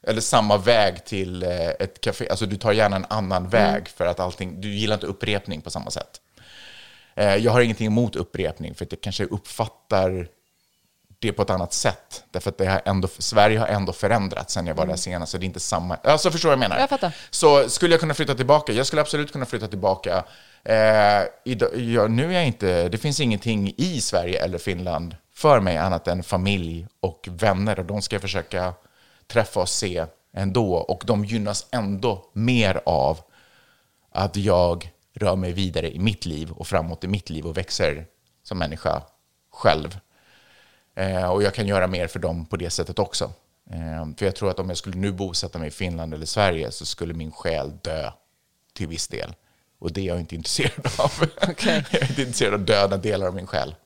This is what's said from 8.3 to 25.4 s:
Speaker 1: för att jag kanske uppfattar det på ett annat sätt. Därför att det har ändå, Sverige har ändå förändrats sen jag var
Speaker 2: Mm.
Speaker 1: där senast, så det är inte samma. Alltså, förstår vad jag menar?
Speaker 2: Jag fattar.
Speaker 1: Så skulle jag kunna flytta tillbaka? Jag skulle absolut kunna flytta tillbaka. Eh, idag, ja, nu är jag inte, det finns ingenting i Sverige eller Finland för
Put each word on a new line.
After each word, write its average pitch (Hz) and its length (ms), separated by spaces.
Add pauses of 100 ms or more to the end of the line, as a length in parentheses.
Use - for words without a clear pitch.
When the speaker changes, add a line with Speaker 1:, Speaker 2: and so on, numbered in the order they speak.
Speaker 1:
för - 100
att - 60
jag - 100
kanske 101 220
uppfattar 95 1040 (920)
det 113 120
på 104 100
ett 98 80
annat 92 240
sätt. - 580
Därför 101 180
att - 80
det 98 80
har 95 200
ändå, 98 220 (100)
Sverige 107 420
har 113 80
ändå 98 260
förändrats - 600
sen 87 140
jag 80 80
var 80 80
Speaker 2:
Mm. 80 100
Speaker 1:
där 87 80
senast, 87 300
så 95 60
det 90 60
är 92 40
inte 90 120
samma. 87 360
Alltså, 156 360
förstår 160 180
vad 143 40
jag 135 60
menar? 110 200
Speaker 2:
Jag 269 100
fattar. 226 220 (180)
Speaker 1:
Så 143 400
skulle 170 240
jag 165 60
kunna 160 140
flytta 139 220
tillbaka? 131 380
Jag 120 140
skulle 151 140
absolut 147 300
kunna 131 140
flytta 110 220
tillbaka. 95 560 (400)
Eh, 110 580 (240)
idag, 117 320
ja, 117 300
nu 120 220
är - 20
jag 175 160
inte, 90 420
det 110 80
finns 143 220
ingenting 107 580
i 160 240
Sverige 90 420
eller 90 140
Finland 85 580 (180)
för 143 260